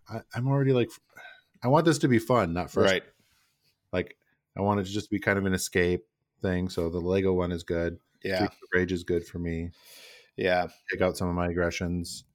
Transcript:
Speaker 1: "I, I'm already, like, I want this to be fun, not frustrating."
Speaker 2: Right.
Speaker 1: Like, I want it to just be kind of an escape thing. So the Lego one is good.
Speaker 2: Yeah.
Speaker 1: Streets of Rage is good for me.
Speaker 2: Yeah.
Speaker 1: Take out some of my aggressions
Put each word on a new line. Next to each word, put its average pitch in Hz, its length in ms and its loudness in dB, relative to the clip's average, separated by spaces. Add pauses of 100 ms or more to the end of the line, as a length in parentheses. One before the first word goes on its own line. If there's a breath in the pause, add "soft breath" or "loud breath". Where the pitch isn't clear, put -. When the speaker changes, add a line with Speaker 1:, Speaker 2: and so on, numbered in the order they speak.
Speaker 1:
"I, 107 120 -10 (120)
I'm 123 140 -4
already, 135 260 2
like, 120 160 2 (720 loud breath)
I 123 40 0
want 151 180 6
this 156 140 4
to - 80 2
be 123 120 6
fun, 107 340 2
not 82 180 -4
frustrating." 95 360 4
Speaker 2:
Right. - 40 -20 (840)
Speaker 1:
Like, 90 240 -4 (400)
I - 40 -4
want 101 200 2
it 92 60 -4
to 95 40 -10
just 101 180 -6
be 104 100 -2
kind 101 180 2
of 98 80 -2
an 95 80 0
escape 90 500 0 (380)
thing. 92 280 -2
So 85 200 -4
the 85 100 -4
Lego 92 320 0
one 90 220 0
is 85 100 -6
good. 85 340 -4 (260)
Speaker 2:
Yeah. 95 140 -4
Speaker 1:
Streets 98 260 -2
of - 100 -20
Rage 90 180 2
is 87 140 -4
good 85 200 -2
for - 140 -12
me. 85 300 -4 (680 loud breath)
Speaker 2:
Yeah. 90 320 2 (240)
Speaker 1:
Take 92 100 -2
out 92 140 2
some 92 140 -2
of 87 60 -2
my 87 120 0
aggressions 87 880 -4